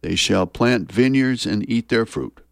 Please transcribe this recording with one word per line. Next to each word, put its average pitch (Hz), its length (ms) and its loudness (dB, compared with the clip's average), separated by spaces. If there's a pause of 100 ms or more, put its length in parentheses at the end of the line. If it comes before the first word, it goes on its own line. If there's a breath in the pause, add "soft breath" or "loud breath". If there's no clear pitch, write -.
They 87 160 -4
shall 95 300 2
plant 120 440 0
vineyards 131 560 2
and 104 240 -4
eat 117 200 -2
their 113 140 2
fruit. - 360 -10 (120)